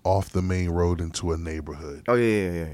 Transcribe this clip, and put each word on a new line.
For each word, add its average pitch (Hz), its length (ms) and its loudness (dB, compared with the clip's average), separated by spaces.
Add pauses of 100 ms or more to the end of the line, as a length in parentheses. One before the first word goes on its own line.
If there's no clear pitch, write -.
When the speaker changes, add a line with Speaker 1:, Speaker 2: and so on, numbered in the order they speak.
Speaker 1:
off 95 280 2
the 95 100 0
main 90 300 0
road 87 280 2
into 85 340 -4
a 80 40 -2
neighborhood. 78 720 -8
Speaker 2:
Oh, 120 80 4
yeah, 120 100 4 (200)
yeah, 90 60 -2
yeah, 85 220 -4